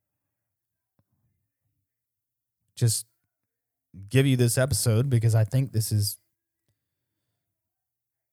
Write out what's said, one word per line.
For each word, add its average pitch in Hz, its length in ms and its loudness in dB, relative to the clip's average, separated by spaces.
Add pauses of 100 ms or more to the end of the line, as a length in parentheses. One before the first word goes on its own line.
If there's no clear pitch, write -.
(2750)
just - 320 -2 (1040)
give 135 180 2
you 131 100 2
this 120 220 2
episode 127 500 0
because 113 260 0
I 110 100 2
think 131 280 -2
this 107 200 -4
is, 104 240 -2 (2250)